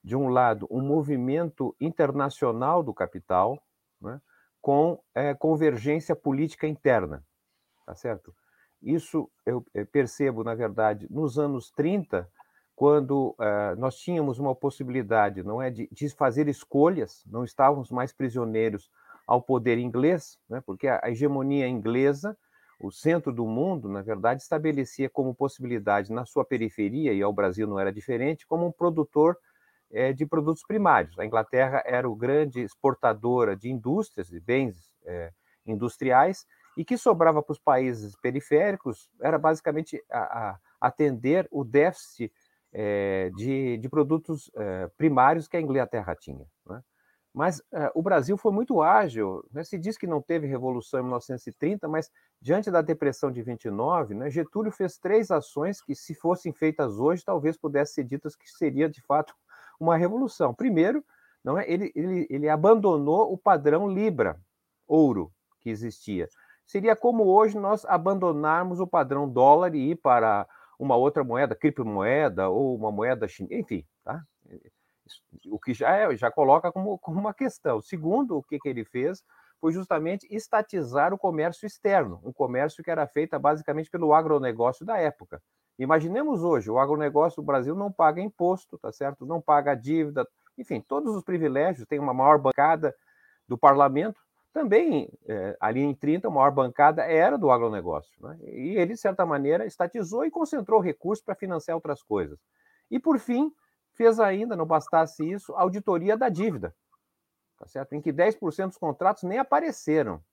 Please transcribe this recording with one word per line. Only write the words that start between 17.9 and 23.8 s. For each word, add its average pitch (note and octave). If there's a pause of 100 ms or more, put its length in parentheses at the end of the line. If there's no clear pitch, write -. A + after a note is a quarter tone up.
mais B2
prisioneiros A2+ (360)
ao B2
poder A#2+
inglês, B2+
né, B2+
porque F#2+
a, B2+
a A#2
hegemonia C#3
inglesa, C3 (420)
o G2+
centro D#3+
do A#2
mundo, B2+